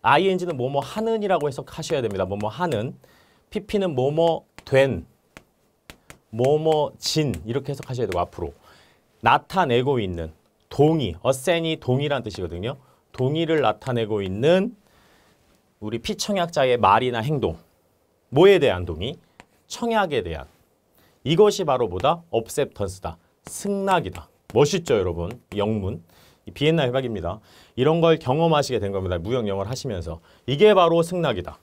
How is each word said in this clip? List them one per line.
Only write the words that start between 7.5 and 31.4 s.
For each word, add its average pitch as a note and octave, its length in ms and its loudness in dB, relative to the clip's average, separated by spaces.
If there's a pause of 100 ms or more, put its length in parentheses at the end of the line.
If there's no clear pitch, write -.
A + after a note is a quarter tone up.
해석하셔야 C3 380 -4
되고 F2+ 100 0
앞으로. E2+ 340 -4 (680)
나타내고 C3 800 2
있는, E2+ 320 -6 (360)
동의, C#3+ 540 2
어센이 D#3+ 540 0
동의란 C#3 480 -2
뜻이거든요. G2 520 -6 (360)
동의를 D#3 480 0
나타내고 A2 640 -2
있는 D3 520 0 (1040)
우리 G#2+ 220 -8
피청약자의 E3+ 800 0
말이나 A2+ 420 4
행동. A2 360 -2 (760)
뭐에 F#3 280 8
대한 F#2+ 260 2
동의? F2 320 -8 (520)
청약에 G3 540 -2
대한. D#2 240 -8 (760)
이것이 G3 400 4
바로 B2+ 240 0
뭐다? C#3 380 -2 (100)
acceptance다. G2+ 840 -4 (300)
승낙이다. G3 840 -4 (240)
멋있죠, B2+ 460 2
여러분? F2 320 -2 (260)
영문. G#2+ 460 -2 (440)
이 - 40 -16
비엔나 D3+ 380 0
협약입니다. A2 500 -4 (380)
이런 D#3 240 4
걸 E3 180 4
경험하시게 D3 640 0
된 G2 100 -4
겁니다. F#2+ 280 -2
무역 A2 280 -4
영어를 G2 240 -4
하시면서. F2 500 -8 (260)
이게 G3+ 280 6
바로 E3+ 280 4
승낙이다. D#3+ 600 -4